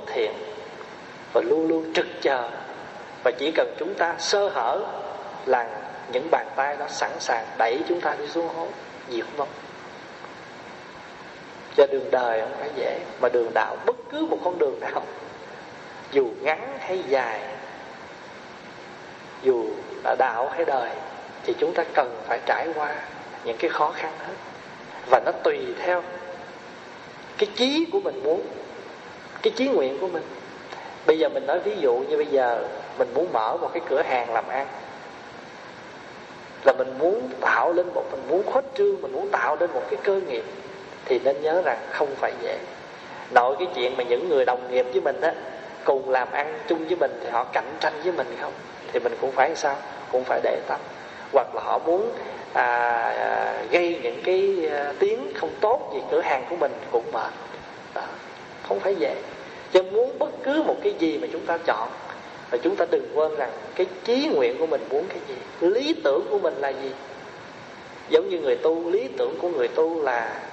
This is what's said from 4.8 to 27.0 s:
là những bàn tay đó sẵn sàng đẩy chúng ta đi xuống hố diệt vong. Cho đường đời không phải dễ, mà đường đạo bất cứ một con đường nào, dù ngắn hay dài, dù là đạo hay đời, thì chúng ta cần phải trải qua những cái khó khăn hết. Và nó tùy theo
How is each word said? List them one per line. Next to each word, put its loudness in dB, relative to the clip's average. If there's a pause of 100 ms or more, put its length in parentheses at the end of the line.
là 4 (440)
những 0
bàn 4
tay 2
đó -4
sẵn -2
sàng 0 (120)
đẩy 4
chúng 2
ta 2
đi -6
xuống -2
hố -6 (420)
diệt -4 (120)
vong. -2 (2250)
Cho 12
đường 0
đời 4
không -4
phải -4
dễ, 0 (220)
mà 6
đường 2
đạo 2
bất 4 (160)
cứ 0
một 0
con 0
đường 2
nào, -4 (1080)
dù 6 (140)
ngắn 0
hay -2
dài, 2 (2000)
dù 6 (380)
là 2
đạo 2
hay 2
đời, 2 (540)
thì 2
chúng 2
ta 2 (100)
cần 2
phải 0
trải 2
qua -2 (480)
những -4
cái 2
khó 2
khăn -6
hết. -8 (760)
Và 8
nó 2 (120)
tùy 4 (200)
theo 2 (1300)